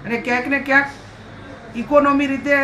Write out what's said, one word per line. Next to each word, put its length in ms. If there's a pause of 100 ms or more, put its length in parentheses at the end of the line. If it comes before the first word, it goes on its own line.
અને 120
ક્યાંક 300
ને 120
ક્યાંક 280 (880)
ઇકોનોમી 500
રીતે 380